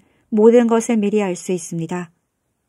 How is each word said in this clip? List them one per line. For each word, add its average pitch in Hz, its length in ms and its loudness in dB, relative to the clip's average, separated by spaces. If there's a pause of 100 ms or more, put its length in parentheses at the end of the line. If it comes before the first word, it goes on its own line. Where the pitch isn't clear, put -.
(300)
모든 233 380 4
것을 226 300 0
미리 208 240 0
알 185 140 -4
수 - 160 -10
있습니다. 175 600 -8 (580)